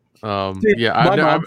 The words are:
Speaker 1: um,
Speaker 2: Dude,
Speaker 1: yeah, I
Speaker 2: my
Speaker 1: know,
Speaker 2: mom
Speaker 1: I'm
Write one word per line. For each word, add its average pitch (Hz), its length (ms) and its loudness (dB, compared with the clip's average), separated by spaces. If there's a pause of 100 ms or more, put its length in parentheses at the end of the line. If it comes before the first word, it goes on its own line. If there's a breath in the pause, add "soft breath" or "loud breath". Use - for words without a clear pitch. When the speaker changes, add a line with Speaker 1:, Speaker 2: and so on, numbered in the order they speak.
(240)
Speaker 1:
um, 98 340 -4
Speaker 2:
Dude, 107 220 2
Speaker 1:
yeah, 113 120 0
I 117 180 2
Speaker 2:
my 196 60 0
Speaker 1:
know, - 80 2
Speaker 2:
mom 151 160 2
Speaker 1:
I'm - 60 -10